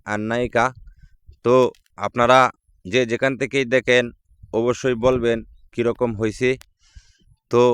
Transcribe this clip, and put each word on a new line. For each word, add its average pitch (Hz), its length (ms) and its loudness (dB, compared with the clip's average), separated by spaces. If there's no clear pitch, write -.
আর 107 80 -4
নায়িকা। 120 360 -2
তো 120 100 4
আপনারা 123 320 4
যে 101 160 0
যেখান 135 300 -2
থেকেই 131 340 -4
দেখেন 123 300 2
অবশ্যই 123 380 -2
বলবেন 117 320 0
কীরকম 117 380 -2
হয়েছে। 113 300 -2
তো 120 120 4